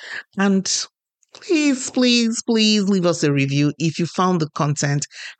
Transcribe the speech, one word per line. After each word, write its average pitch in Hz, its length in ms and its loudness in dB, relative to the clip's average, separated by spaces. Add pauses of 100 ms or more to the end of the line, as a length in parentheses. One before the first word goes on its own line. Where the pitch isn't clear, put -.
(380)
And 196 280 2 (680)
please, 294 580 -2
please, 240 560 2
please 214 360 2
leave 185 220 2
us 170 180 2
a 147 80 2
review 143 460 0
if 160 220 -2
you 170 80 -2
found 185 320 0
the 151 160 -4
content 143 500 -2 (340)